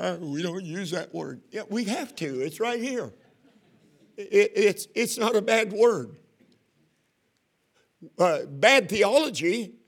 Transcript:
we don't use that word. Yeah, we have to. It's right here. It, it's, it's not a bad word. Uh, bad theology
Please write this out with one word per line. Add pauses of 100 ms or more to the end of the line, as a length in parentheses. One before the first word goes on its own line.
(200)
we
don't
use
that
word.
Yeah,
we
have
to.
It's
right
here. (1040)
It,
it's,
it's
not
a
bad
word. (2000)
Uh,
bad
theology (140)